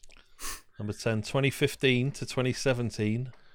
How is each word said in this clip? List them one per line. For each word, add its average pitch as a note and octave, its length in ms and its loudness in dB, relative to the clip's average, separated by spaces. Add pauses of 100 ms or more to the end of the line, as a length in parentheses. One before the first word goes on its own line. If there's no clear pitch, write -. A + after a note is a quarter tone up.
(760)
Number G#2 140 -4
ten, A2 300 0
twenty C3+ 280 2
fifteen C3+ 600 2
to - 140 -8
twenty B2+ 260 0
seventeen, A#2+ 800 0 (240)